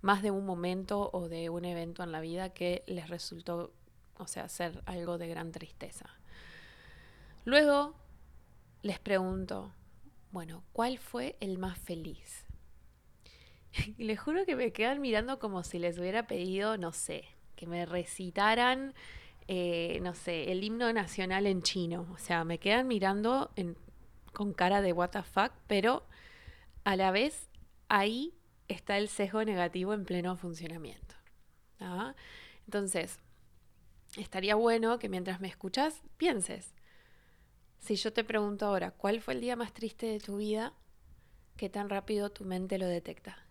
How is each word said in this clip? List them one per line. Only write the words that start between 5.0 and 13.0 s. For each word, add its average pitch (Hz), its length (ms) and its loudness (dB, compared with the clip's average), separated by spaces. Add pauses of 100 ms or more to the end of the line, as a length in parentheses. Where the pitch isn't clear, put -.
de 170 100 -6
gran 165 240 -8
tristeza. - 600 -14 (1300)
Luego 294 520 6 (880)
les 196 160 -4
pregunto, 190 760 -2 (560)
bueno, 165 340 -8 (100)
¿cuál 240 260 0
fue - 400 -6
el 190 180 -4
más 185 220 -4
feliz? - 680 -8 (1300)